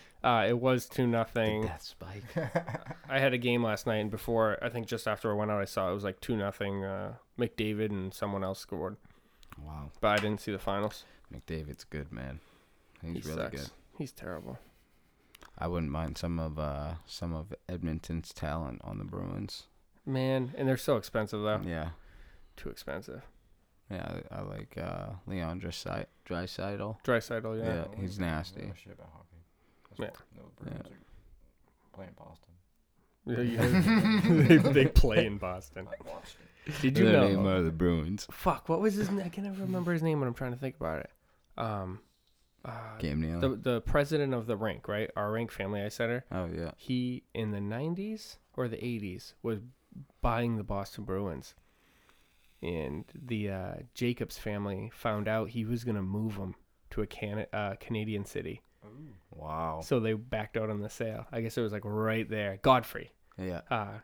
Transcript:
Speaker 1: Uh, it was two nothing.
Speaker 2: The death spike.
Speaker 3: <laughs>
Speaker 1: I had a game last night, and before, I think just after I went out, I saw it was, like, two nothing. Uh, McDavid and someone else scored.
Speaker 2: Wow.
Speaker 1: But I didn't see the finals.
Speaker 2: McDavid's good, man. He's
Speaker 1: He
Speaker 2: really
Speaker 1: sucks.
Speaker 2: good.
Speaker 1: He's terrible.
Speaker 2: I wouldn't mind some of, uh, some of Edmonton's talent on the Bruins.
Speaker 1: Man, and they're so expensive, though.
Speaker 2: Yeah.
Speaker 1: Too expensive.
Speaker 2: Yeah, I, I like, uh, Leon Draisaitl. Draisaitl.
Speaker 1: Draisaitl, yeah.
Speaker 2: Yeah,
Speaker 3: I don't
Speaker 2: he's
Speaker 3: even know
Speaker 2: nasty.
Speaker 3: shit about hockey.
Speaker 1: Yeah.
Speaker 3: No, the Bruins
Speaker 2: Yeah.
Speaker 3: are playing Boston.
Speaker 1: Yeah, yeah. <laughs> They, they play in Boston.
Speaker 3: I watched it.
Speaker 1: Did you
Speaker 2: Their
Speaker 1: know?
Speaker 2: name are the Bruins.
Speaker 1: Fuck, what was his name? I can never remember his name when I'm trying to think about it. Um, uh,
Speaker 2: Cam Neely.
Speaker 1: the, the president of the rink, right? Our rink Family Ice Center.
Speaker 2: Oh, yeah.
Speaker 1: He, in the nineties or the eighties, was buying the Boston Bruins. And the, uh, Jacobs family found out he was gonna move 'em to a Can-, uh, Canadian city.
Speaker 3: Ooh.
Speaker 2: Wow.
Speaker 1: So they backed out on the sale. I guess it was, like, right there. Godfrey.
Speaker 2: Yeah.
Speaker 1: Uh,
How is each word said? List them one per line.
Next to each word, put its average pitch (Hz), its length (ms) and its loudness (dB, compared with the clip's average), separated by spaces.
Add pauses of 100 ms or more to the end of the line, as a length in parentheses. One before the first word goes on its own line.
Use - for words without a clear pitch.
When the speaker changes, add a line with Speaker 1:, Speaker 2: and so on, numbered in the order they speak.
(240)
Speaker 1:
Uh, 113 240 6
it 120 100 4
was 127 300 4
two 127 180 2
nothing. 113 560 2
Speaker 2:
The 110 60 0
death - 140 -8
spike. 95 420 -12 (720)
Speaker 3:
<laughs> - 120 -20
Speaker 1:
I 135 100 2
had 135 160 6
a 123 40 4
game 120 240 4
last 107 240 0
night, 110 120 2
and 107 120 0
before, 110 520 2
I 123 60 0
think 113 180 -4
just 113 200 -4
after 107 240 0
I 104 40 2
went 104 160 2
out, 104 100 2
I 98 60 0
saw 95 240 0
it 92 40 0
was, 101 100 -2
like, 95 160 -4
two 120 160 0
nothing. 98 480 -2
Uh, 98 300 -4 (240)
McDavid 107 520 0
and 95 220 -4
someone 101 300 -2
else 95 160 -2
scored. 92 380 -6 (680)
Speaker 2:
Wow. 76 260 -10 (100)
Speaker 1:
But 110 80 6
I 104 140 6
didn't 104 180 0
see - 120 -6
the 95 60 -2
finals. 101 460 -2 (280)
Speaker 2:
McDavid's 73 520 -8
good, 73 260 -8
man. 67 300 -10 (640)
He's 82 220 -6
Speaker 1:
He 76 60 -6
Speaker 2:
really 78 120 -4
Speaker 1:
sucks. - 200 -6
Speaker 2:
good. - 80 -10 (280)
Speaker 1:
He's 139 140 -8
terrible. 92 460 -10 (1000)
Speaker 2:
I - 120 -4
wouldn't 82 240 0
mind 76 260 -2
some 85 220 0
of, 78 180 -4
uh, 76 360 -2 (120)
some 85 280 -6
of 80 180 -6 (160)
Edmonton's 82 640 -4
talent 76 500 -4
on 50 160 -6
the 50 60 -6
Bruins. 50 600 -6 (420)
Speaker 1:
Man, 131 500 0
and 139 100 0
they're 131 100 4
so 135 200 2
expensive, 107 460 -2
though. 107 220 2
Speaker 2:
Yeah. 82 260 -2 (680)
Speaker 1:
Too - 140 -8
expensive. - 520 -10 (680)
Speaker 2:
Yeah, - 300 -6 (120)
I, - 60 -8
I - 40 -6
like, 50 340 -10
uh, - 340 -6 (180)
Leon 90 320 -4
Draisaitl. - 460 -6 (220)
Draisaitl. 98 760 -4
Speaker 1:
Draisaitl, 113 540 0
yeah. 113 60 -2
Speaker 2:
Yeah, 113 80 0
Speaker 3:
I 82 120 -2
don't 110 140 -10
Speaker 2:
he's 95 180 -2
Speaker 3:
even 92 120 0
know 80 60 0
Speaker 2:
nasty. 95 380 -6 (100)
Speaker 3:
shit 92 120 -18
about 85 180 -20
hockey. 82 120 -20 (760)
Speaker 1:
Yeah. 123 120 -6 (260)
Speaker 3:
No, - 60 -20 (140)
the - 80 -16
Bruins - 240 -10
Speaker 2:
Yeah. - 60 -20
Speaker 3:
are - 960 -20
playing 95 240 -16
Boston. 87 380 -20 (720)
Speaker 1:
Yeah, 120 140 0
yeah. 165 1200 8
<laughs> 143 100 6
They, 131 120 10
they - 20 6
play 113 400 8
in 101 120 -2
Boston. 92 500 -6
Speaker 3:
I - 200 -12
watched - 280 -14 (300)
it. 151 160 -4
Speaker 1:
Did 139 160 6
you 185 60 10
Speaker 2:
Their 180 100 10
Speaker 1:
know? 101 140 10
Speaker 2:
name 98 180 4
are 92 160 4
the 82 100 4
Bruins. 85 580 4
Speaker 1:
Fuck, - 380 0
what 165 120 2
was 208 140 4
his 202 160 0
name? 196 160 -2
I - 20 -4
can 196 160 -8
never 196 180 -6
remember 185 300 0
his 165 100 2
name 156 180 4
when 127 80 2
I'm 117 60 -2
trying 127 180 -4
to 123 60 -6
think 135 180 -4
about 78 240 -2
it. - 100 -10 (460)
Um, 101 440 -4 (640)
uh, 113 340 -10
Speaker 2:
Cam 76 220 0
Neely. 82 200 0
Speaker 1:
the, 135 160 4
the 120 260 0
president 143 520 2
of 113 120 -2
the 113 100 0
rink, 101 320 -2
right? 104 280 -2
Our 104 160 0
rink 113 180 -2
Family 101 320 -2
Ice 107 120 -4
Center. 120 360 0
Speaker 2:
Oh, 92 240 -2
yeah. 82 220 -4
Speaker 1:
He, 127 460 -2 (120)
in 110 180 -2
the 101 80 -2
nineties 170 800 -4 (180)
or 127 120 0
the 113 160 -6
eighties, 104 580 -4
was 113 160 0 (600)
buying 117 360 2
the 104 80 -2
Boston 101 400 -4
Bruins. 95 500 -2 (1080)
And 78 420 -4 (100)
the, 107 360 -4
uh, 95 220 -4 (220)
Jacobs 123 440 -2
family 101 540 -4
found 107 360 -2
out 110 220 0
he 117 140 -4
was 117 200 -2
gonna 107 180 0
move 101 360 -2
'em 95 160 -6 (360)
to 110 120 -2
a 101 40 -2
Can-, 104 460 -4
uh, 101 280 -2
Canadian 107 440 -4
city. - 380 -8 (220)
Speaker 3:
Ooh. 127 240 -18 (220)
Speaker 2:
Wow. 78 540 -4
Speaker 1:
So 127 160 2
they 110 140 2
backed 110 420 -4
out 110 140 -2
on 104 100 -2
the 104 100 -6
sale. 110 400 -6
I 117 100 -4
guess 113 160 -2
it 123 40 0
was, 107 120 0
like, 104 120 -4
right 110 440 0
there. 104 340 -2
Godfrey. - 500 4 (240)
Speaker 2:
Yeah. 92 240 -4 (100)
Speaker 1:
Uh, 107 340 -2